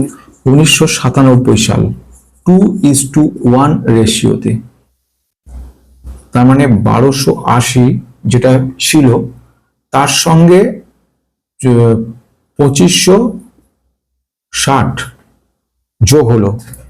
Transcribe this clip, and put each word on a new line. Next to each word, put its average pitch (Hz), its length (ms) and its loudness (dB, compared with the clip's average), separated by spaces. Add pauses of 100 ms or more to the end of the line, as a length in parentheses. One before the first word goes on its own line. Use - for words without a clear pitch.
(500)
উনিশশো 156 360 2
সাতানব্বই 123 800 0
সাল, 110 160 -2 (640)
two 185 180 4 (260)
is 131 100 0 (140)
to 151 80 2 (400)
one 147 120 0 (220)
রেশিওতে, 110 560 0 (1800)
তার 123 140 0
মানে 135 180 2 (240)
বারোশো 135 440 0 (260)
আশি 123 260 0 (400)
যেটা 123 280 0 (260)
ছিল 147 300 2 (840)
তার 139 180 -2 (140)
সঙ্গে, 170 360 4 (100)
আহ, - 1000 -10 (880)
পঁচিশশো 170 580 2 (1400)
ষাট 135 420 -2 (1040)
যোগ 135 320 2
হলো, 104 260 -2 (320)